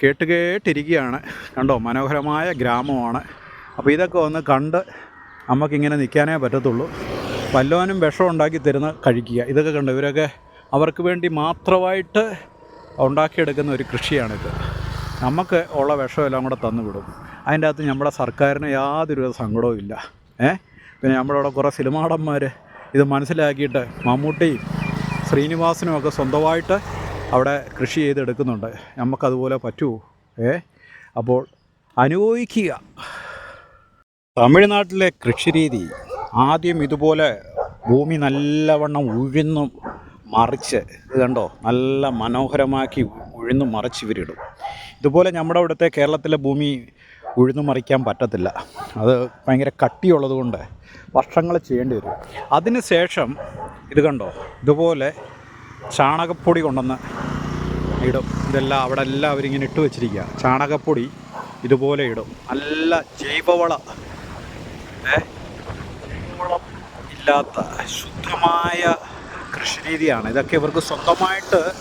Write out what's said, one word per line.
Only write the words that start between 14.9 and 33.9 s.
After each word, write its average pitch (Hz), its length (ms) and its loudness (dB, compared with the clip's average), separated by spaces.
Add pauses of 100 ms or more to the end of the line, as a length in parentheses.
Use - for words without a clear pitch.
നമുക്ക് 165 480 0
ഉള്ള 147 240 2
വിഷമെല്ലാം 135 480 -2
കൂടെ 131 120 -4
തന്നു 117 280 -2
വിടും. 101 220 -8 (420)
അതിൻ്റെ 156 220 2
അകത്ത് 151 200 -2
നമ്മുടെ 139 220 0
സർക്കാരിന് 143 560 0
യാതൊരുവിധ 139 640 -2
സങ്കടവും 117 480 -2
ഇല്ല. 101 240 -10 (380)
ഏ? 143 140 4 (480)
പിന്നെ 131 160 4
നമ്മുടെ 139 200 0
അവിടെ 139 160 0
കുറേ 139 160 2
സിനിമാടന്മാർ 151 800 0 (440)
ഇത് 135 80 6
മനസ്സിലാക്കിയിട്ട് 139 840 0 (200)
മമ്മൂട്ടിയും 147 520 2 (720)
ശ്രീനിവാസനും 165 680 2
ഒക്കെ 143 120 0
സ്വന്തമായിട്ട് 156 680 2 (540)
അവിടെ 135 340 2 (140)
കൃഷി 131 140 -2
ചെയ്തെടുക്കുന്നുണ്ട്. 127 720 0 (320)
നമുക്കതുപോലെ 131 580 0
പറ്റുമോ? 120 580 -4 (280)
ഏ? 135 160 2 (580)
അപ്പോൾ 127 300 0 (520)
അനുഭവിക്കുക. 208 840 2 (1600)